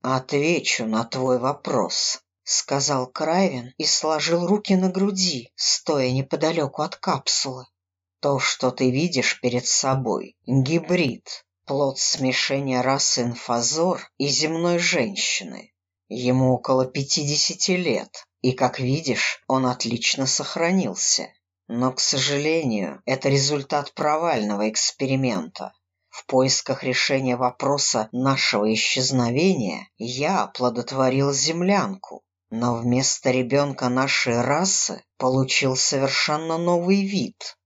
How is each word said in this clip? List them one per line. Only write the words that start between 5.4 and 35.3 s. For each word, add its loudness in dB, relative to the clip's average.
стоя 0
неподалеку -2
от -6
капсулы. -4
«То, 2
что 0
ты 2
видишь 0
перед 0
собой — 0
гибрид, 0
плод 0
смешения 0
расы 0
инфазор -2
и 0
земной 0
женщины. -2
Ему 2
около 2
пятидесяти -2
лет, -2
и, 2
как 0
видишь, -2
он 0
отлично -2
сохранился. 0
Но, 0
к -8
сожалению, 0
это -2
результат 0
провального 0
эксперимента. -2
В -18
поисках 2
решения 0
вопроса 0
нашего 2
исчезновения 0
я -2
оплодотворил 0
землянку, -2
но 0
вместо 0
ребенка 0
нашей 0
расы 0
получил 2